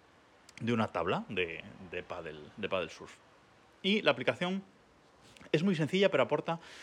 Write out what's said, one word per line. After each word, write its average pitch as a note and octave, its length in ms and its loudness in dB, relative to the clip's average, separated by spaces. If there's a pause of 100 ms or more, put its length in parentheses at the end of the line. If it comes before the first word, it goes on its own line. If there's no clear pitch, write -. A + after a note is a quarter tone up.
(600)
de A2+ 140 0
una A2+ 180 2
tabla G2+ 380 0
de, E2 340 -4 (260)
de F2 140 -8
pádel, E2 340 -10 (200)
de G2 100 -6
pádel F2 220 -2
surf. - 260 -16 (640)
Y G3 200 2
la D3+ 100 4
aplicación C#3 500 0 (920)
es D#3 100 4
muy G3 100 4
sencilla, E3+ 380 4
pero C3 120 6
aporta E3 360 0 (240)